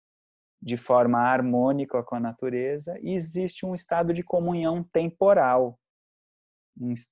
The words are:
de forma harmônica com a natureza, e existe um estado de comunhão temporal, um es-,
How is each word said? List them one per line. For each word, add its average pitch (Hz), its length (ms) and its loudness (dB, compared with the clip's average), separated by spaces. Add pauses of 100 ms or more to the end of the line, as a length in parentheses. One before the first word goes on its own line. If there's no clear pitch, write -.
(600)
de 120 140 -6
forma 120 440 4
harmônica 127 840 0
com 123 120 -10
a 120 40 -6
natureza, 127 840 -6
e 180 120 -6
existe 180 520 -6
um 185 80 -6
estado 170 380 -2
de 170 120 -4
comunhão 170 600 -2
temporal, 165 960 2 (960)
um 123 140 -4
es-, 120 200 -8